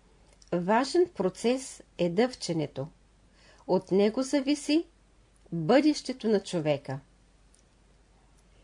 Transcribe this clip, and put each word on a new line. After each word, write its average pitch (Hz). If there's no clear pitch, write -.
Важен 233
процес 226
е 175
дъвченето. 170
От -
него 294
зависи 294
бъдещето 247
на 202
човека. 147